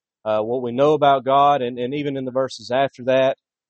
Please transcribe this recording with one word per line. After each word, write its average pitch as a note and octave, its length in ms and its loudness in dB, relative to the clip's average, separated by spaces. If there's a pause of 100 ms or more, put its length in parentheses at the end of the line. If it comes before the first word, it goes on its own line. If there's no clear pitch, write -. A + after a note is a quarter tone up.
(280)
Uh, G#2+ 140 0
what A#2+ 220 -6
we A#2+ 80 -6
know C#3+ 220 2
about C#3 300 4
God, C#3 380 4
and, B2 160 -6
and B2 160 -6
even C#3+ 240 -6
in C3 80 -6
the B2+ 60 -8
verses A#2+ 400 -6
after C3 320 -2
that, C3 340 2 (320)